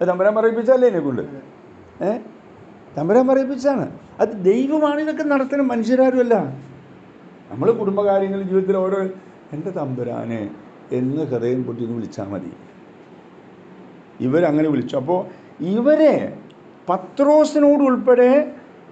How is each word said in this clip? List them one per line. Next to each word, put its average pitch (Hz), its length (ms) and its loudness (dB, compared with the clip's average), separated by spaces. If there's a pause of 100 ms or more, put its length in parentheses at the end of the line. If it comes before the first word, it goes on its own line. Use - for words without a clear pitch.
അത് 175 60 0
തമ്പുരാൻ 190 280 2
പറയിപ്പിച്ചല്ലേ 226 520 2
എന്നെ 190 120 0
കൊണ്ട്? 135 220 -2 (840)
ഏ? 214 140 -2 (800)
തമ്പുരാൻ 214 300 2
പറയിപ്പിച്ചാണ്. 269 640 0 (280)
അത് 220 100 2
ദൈവമാണ് 277 720 0
ഇതൊക്കെ 311 220 -4
നടത്തുന്ന, 277 400 0
മനുഷ്യരാരുമല്ല. 240 1080 0 (800)
നമ്മൾ 151 200 2
കുടുംബകാര്യങ്ങൾ, 196 680 0
ജീവിതത്തിൽ 190 360 0
ഓരോ, 190 260 -2 (500)
"എൻ്റെ 165 160 -10
തമ്പുരാനെ" 117 800 -6 (420)
എന്ന് 131 300 -2
ഹൃദയം 123 420 -2
പൊട്ടി 120 200 -8
ഒന്ന് 117 120 -6
വിളിച്ചാൽ 101 320 -8
മതി. 92 240 -8 (1700)
ഇവരങ്ങനെ 151 500 2
വിളിച്ചു. 139 280 -2
അപ്പോൾ 170 280 -2 (380)
ഇവരെ, 240 760 2 (520)
പത്രോസിനോട് 294 920 2
ഉൾപ്പെടെ 254 680 4 (400)